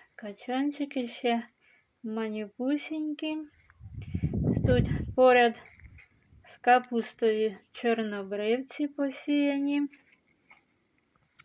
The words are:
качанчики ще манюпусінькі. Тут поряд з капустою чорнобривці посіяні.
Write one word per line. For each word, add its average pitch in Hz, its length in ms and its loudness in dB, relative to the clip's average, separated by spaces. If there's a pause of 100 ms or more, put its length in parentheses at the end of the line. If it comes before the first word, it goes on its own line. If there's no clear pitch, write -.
(160)
качанчики 262 920 -4
ще 233 340 -2 (600)
манюпусінькі. 269 1300 -4 (1300)
Тут 247 200 4 (280)
поряд 247 400 6 (960)
з - 40 -20
капустою 226 1000 2 (140)
чорнобривці 220 1160 -2
посіяні. 285 960 0 (1600)